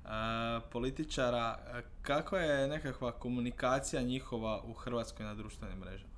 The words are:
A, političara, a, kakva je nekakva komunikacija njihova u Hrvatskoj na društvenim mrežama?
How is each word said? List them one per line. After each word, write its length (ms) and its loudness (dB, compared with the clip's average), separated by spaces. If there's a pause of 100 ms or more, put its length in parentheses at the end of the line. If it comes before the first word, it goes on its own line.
A, 560 0 (100)
političara, 640 2
a, 440 -2 (200)
kakva 380 2
je 280 6
nekakva 440 0
komunikacija 920 2
njihova 640 0
u 60 -8
Hrvatskoj 520 -2
na 100 -6
društvenim 440 -8
mrežama? 380 -10